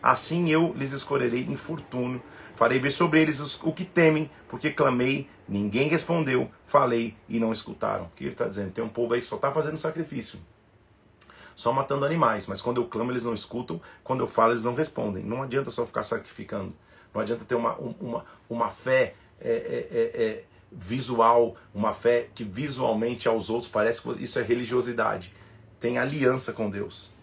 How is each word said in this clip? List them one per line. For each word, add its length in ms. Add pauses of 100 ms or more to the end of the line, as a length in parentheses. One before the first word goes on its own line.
Assim 480
eu 280
lhes 160
escolherei 500
infortúnio, 800 (320)
farei 240
vir 140
sobre 280
eles 200
os, 220
o 100
que 120
temem, 460 (180)
porque 220
clamei, 580 (180)
ninguém 420
respondeu, 640 (140)
falei 520 (120)
e 100
não 140
escutaram. 520
O 60
que 140
ele 100
tá 120
dizendo? 240
Tem 120
um 60
povo 240
aí 80
que 60
só 100
tá 160
fazendo 240
sacrifício, 600 (1160)
só 160
matando 360
animais, 400
mas 160
quando 180
eu 60
clamo 260
eles 120
não 100
escutam, 440 (240)
quando 180
eu 60
falo 260
eles 120
não 100
respondem. 480
Não 200
adianta 280
só 140
ficar 180
sacrificando, 720 (380)
não 80
adianta 240
ter 100
uma, 240
um, 220
uma, 240 (240)
uma 220
fé, 440 (240)
é, 120
é, 480
é, 260
é, 200 (280)
visual, 840 (180)
uma 180
fé 420
que 80
visualmente 880
aos 220
outros 200
parece 300
que 220
isso 160
é 40
religiosidade. 920 (440)
Tem 200
aliança 560
com 160
Deus. 420 (100)